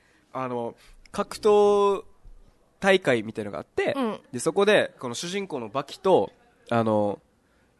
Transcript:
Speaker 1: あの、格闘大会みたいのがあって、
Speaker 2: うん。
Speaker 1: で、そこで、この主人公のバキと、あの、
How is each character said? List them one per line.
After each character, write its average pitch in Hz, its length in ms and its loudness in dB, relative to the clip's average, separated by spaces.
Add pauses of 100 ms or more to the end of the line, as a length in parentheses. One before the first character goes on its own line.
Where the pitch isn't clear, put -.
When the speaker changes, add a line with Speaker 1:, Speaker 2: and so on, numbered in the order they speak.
(340)
Speaker 1:
あ 131 160 -6
の、 120 260 -8 (380)
格 - 240 -8
闘 202 680 4 (760)
大 190 180 4
会 123 240 0
み 110 80 -10
た 110 120 -8
い - 20 -10
の 101 60 -12
が 76 80 -8
あ - 20 -10
っ - 40 -14
て、 - 300 -4
Speaker 2:
う 277 60 -4
ん。 220 180 -6 (140)
Speaker 1:
で、 120 60 -8
そ 160 120 -2
こ 196 140 2
で、 196 340 2
こ 135 80 -10
の 117 80 -8
主 170 140 -8
人 196 180 -8
公 139 140 -8
の 110 80 -10
バ 135 160 -6
キ - 160 -20
と、 151 320 4 (360)
あ 117 140 2
の、 104 380 -2 (580)